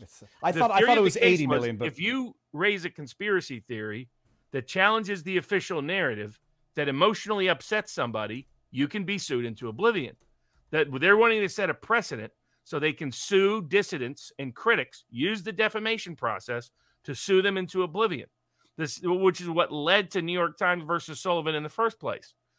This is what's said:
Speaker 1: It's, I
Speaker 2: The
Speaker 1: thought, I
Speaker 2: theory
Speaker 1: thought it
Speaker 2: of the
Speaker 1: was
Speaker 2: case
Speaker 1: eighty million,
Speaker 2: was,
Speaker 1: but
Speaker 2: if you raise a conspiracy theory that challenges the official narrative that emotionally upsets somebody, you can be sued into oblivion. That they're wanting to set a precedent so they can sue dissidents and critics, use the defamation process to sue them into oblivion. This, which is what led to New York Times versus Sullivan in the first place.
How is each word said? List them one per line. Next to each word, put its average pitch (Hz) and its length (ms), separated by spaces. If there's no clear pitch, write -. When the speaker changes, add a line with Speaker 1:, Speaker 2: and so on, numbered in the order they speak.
Speaker 1:
It's, - 200
I 170 100
Speaker 2:
The 165 60
Speaker 1:
thought, 233 120
I 196 100
Speaker 2:
theory 240 80
Speaker 1:
thought 247 40
it 226 60
Speaker 2:
of 208 40
the - 20
Speaker 1:
was 180 100
Speaker 2:
case - 80
Speaker 1:
eighty 175 240
million, 120 300
Speaker 2:
was, - 20
Speaker 1:
but 117 100
Speaker 2:
if - 100
you 240 380
raise 180 320
a 170 60
conspiracy 156 720
theory 110 500
that 131 140
challenges 196 560
the 180 160
official 175 420
narrative 135 580
that 147 100
emotionally 190 640
upsets 208 420
somebody, 110 580
you 135 160
can 202 180
be 196 120
sued 123 300
into 113 220
oblivion. 160 460
That 156 160
they're 196 160
wanting 226 240
to 190 80
set 190 220
a - 40
precedent 151 600
so 156 140
they 151 140
can 143 180
sue 196 520
dissidents 147 760
and 131 160
critics, - 540
use 175 340
the 202 100
defamation 214 640
process 120 560
to 139 100
sue 190 260
them 196 160
into 185 260
oblivion. 175 460
This, 156 260
which 180 380
is 175 80
what 170 240
led 175 380
to 185 100
New 170 140
York 170 240
Times 180 260
versus 160 340
Sullivan 165 360
in 151 80
the 151 80
first 226 280
place. - 360